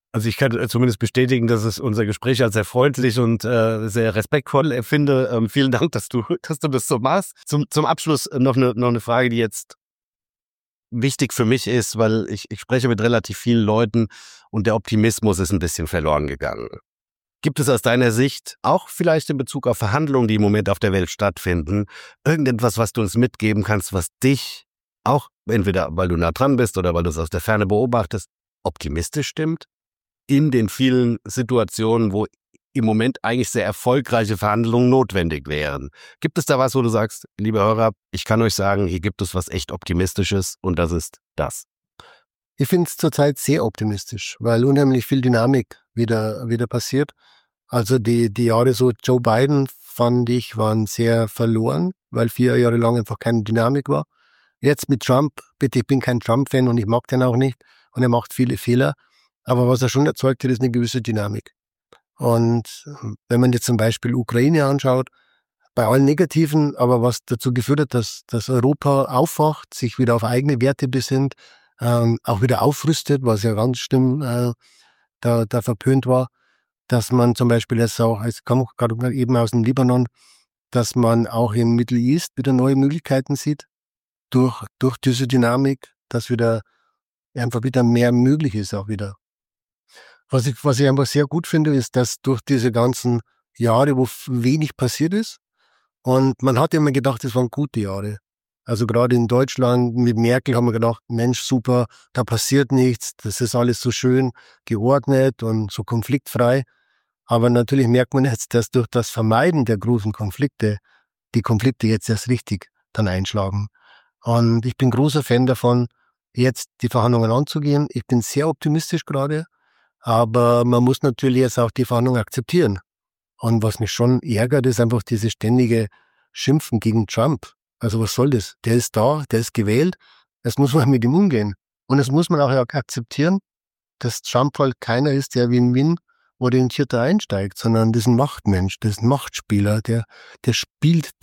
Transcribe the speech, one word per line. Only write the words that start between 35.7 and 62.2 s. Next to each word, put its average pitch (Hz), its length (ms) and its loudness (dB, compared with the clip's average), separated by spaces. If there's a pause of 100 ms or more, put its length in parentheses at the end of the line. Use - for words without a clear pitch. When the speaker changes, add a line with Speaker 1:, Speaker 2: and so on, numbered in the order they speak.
Speaker 1:
Gibt - 180 -4
es - 80 -2
da 135 140 2
was, 131 160 0
wo 135 60 2
du 117 80 2
sagst, 110 360 -2 (140)
liebe 107 200 0
Hörer, 110 320 2 (200)
ich - 140 -8
kann 110 160 2
euch 113 120 2
sagen, 98 340 0
hier 87 120 -4
gibt 95 220 -4
es 92 120 -4
was 92 140 -4
echt - 240 -8
Optimistisches 92 920 -2
und 90 160 -2
das 85 140 0
ist - 280 -6 (160)
das? - 280 -6 (920)
Speaker 2:
Ich 139 100 0
find's 175 300 0
zurzeit 143 420 0
sehr 139 240 0
optimistisch, 107 760 -6
weil 117 260 2
unheimlich 135 400 2
viel 135 160 0
Dynamik 123 580 0 (140)
wieder, 110 560 -2
wieder 117 180 -2
passiert. 131 440 -2 (560)
Also 120 320 0
die, 117 320 2
die 120 140 -2
Jahre 117 280 4
so 127 180 2 (120)
Joe 127 180 2
Biden, 131 460 2 (140)
fand 120 480 0
ich, 120 280 -4
waren 110 280 0
sehr 117 420 0
verloren, 117 640 -2 (200)
weil 117 180 0
vier 123 280 0
Jahre 117 200 2
lang 117 200 2
einfach 110 200 -4
keine 117 260 0
Dynamik 117 460 0
war. 147 160 -2 (540)
Jetzt - 300 0
mit 131 120 0
Trump, 135 320 2 (260)
bitte, 131 200 0
ich 110 80 -2
bin 135 120 2
kein 123 200 -2
Trump-Fan 127 480 0
und 117 100 0
ich 110 80 0
mag 117 220 0
den 127 160 0
auch 123 120 2
nicht 131 220 0 (340)
und 123 120 -2
er 127 60 2
macht 120 240 -2
viele 127 240 0
Fehler. 131 360 0 (500)
Aber 123 240 2
was 127 140 2
er 127 80 0
schon 139 160 2
erzeugt 135 380 -2
hat, 131 80 2
ist 117 100 -2
eine 127 100 0
gewisse 120 300 -2
Dynamik. 107 520 -6 (640)
Und 117 680 0 (440)